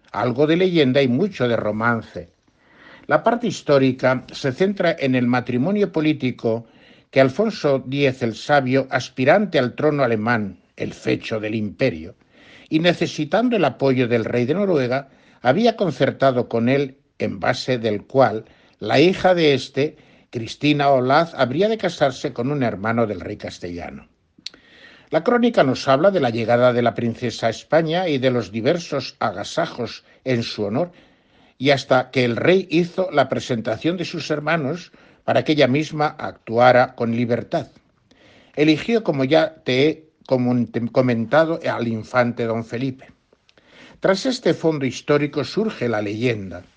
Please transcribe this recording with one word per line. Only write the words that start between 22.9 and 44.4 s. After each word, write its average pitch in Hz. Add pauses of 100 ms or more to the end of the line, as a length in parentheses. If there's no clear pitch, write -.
del 95
rey 104
castellano. 87 (1000)
La 160
crónica 240
nos 131
habla 143
de 185
la 127
llegada 120
de 120
la 120
princesa 117
a 113
España 165
y 143
de 127
los 113
diversos 135
agasajos 113 (220)
en 123
su -
honor, 127 (680)
y 131
hasta 131
que 127
el 120
rey 180
hizo 175
la 143
presentación 120
de 175
sus 160
hermanos 151 (320)
para 120
que 160
ella 143
misma 151 (140)
actuara 123
con 117
libertad. 120 (840)
Eligió, 156
como 147
ya 156
te 131
he - (220)
comun-, 123 (240)
comentado, 131
al 117
infante 120
don 113
Felipe. 127 (920)
Tras 196
este 240